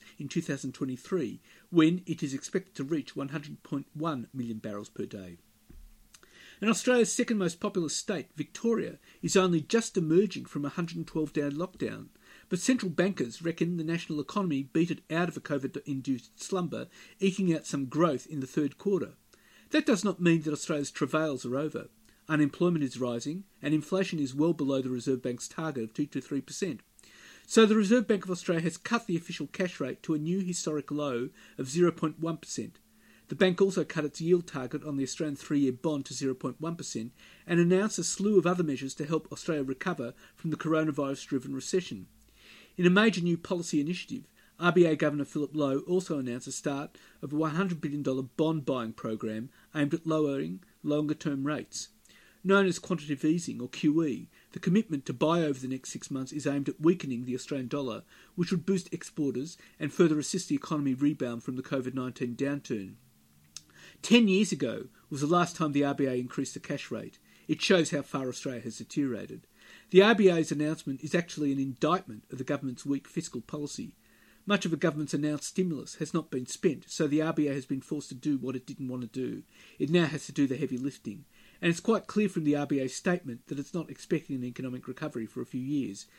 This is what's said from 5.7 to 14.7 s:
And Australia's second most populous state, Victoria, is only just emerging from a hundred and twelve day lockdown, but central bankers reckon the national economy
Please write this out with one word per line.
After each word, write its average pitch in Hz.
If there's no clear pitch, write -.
And 214
Australia's 240
second 240
most 175
populous 180
state, -
Victoria, -
is 175
only 180
just 226
emerging 165
from 143
a 143
hundred 170
and 165
twelve 156
day 156
lockdown, 143
but 180
central 233
bankers 165
reckon 170
the 160
national 165
economy 151